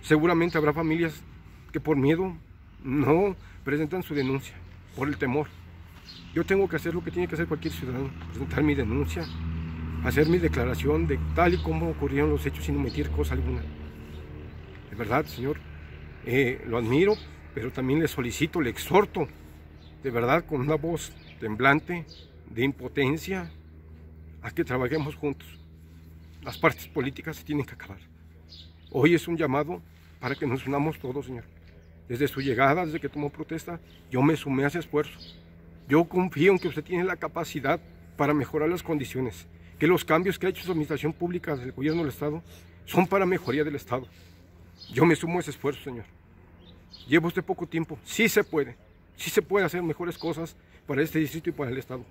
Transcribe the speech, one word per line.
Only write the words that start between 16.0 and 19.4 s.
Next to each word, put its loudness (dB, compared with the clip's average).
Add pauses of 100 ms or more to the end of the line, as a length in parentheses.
eh, 2
lo -2
admiro, 4 (380)
pero -6
también 0
le 2
solicito, -2
le 2
exhorto, 2 (760)